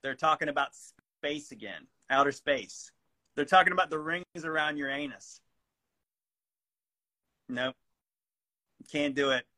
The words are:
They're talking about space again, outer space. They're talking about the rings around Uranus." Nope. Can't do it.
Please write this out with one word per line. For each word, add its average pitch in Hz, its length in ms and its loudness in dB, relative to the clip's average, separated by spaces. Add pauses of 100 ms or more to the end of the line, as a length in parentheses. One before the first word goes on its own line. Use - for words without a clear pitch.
They're 135 120 -6
talking 156 340 2
about 139 260 0
space - 760 -10
again, 101 340 -14 (220)
outer 139 240 4
space. - 580 -4 (440)
They're 143 100 0
talking 185 280 6
about 180 180 2
the 156 80 -4
rings 165 260 -6 (200)
around 151 340 -2
Uranus." 139 640 -8 (2000)
Nope. 127 260 -4 (1160)
Can't 147 240 -2
do 139 180 2
it. 123 120 0 (140)